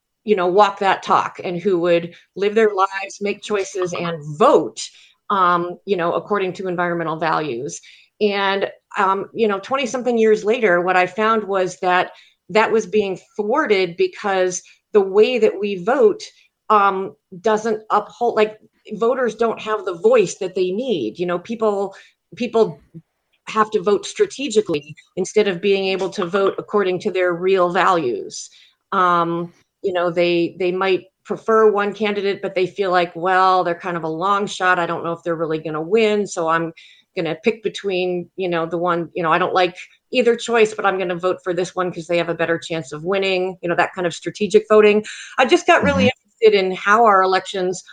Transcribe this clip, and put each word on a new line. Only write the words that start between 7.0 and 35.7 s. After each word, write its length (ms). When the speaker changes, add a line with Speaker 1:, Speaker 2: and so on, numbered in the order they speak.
Speaker 1:
values. 640
And, 500
um, 340
you 160
know, 120
twenty-something 580
years 260
later, 380
what 160
I 80
found 380
was 340
that 340
that 220
was 140
being 320
thwarted 600
because 680
the 80
way 380
that 200
we 240
vote, 400
um, 480
doesn't 480
uphold, 480
like, 220
voters 400
don't 260
have 240
the 100
voice 420
that 180
they 160
need. 480
You 80
know, 120
people, 560
people 440
have 220
to 120
vote 240
strategically 880
instead 320
of 120
being 260
able 240
to 160
vote 320
according 420
to 100
their 220
real 400
values. 800
Um, 600
you 100
know, 180
they, 480
they 140
might 320
prefer 460
one 220
candidate, 480
but 140
they 120
feel 240
like, 260
"Well, 480
they're 100
kind 220
of 80
a 40
long 380
shot. 320
I 80
don't 180
know 80
if 100
they're 140
really 220
gonna 240